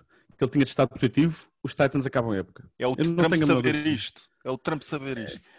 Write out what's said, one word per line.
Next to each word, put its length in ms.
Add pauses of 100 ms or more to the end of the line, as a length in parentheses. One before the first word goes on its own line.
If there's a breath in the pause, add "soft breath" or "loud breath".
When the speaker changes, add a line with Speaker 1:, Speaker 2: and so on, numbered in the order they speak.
(380 soft breath)
Speaker 1:
que 60
ele 80
tinha 140
testado 240
positivo, 600 (120)
os 140
Titans 300
acabam 260
a 60
época. 300 (120)
Speaker 2:
É 80
o 100
Speaker 1:
Eu 60
não 140
Speaker 2:
Trump 160
Speaker 1:
tenho 100
a 40
menor 100
Speaker 2:
saber 160
Speaker 1:
dúvida. 160
Speaker 2:
isto. 320 (240)
É 40
o 80
Trump 240
saber 360
isto. 240 (180 soft breath)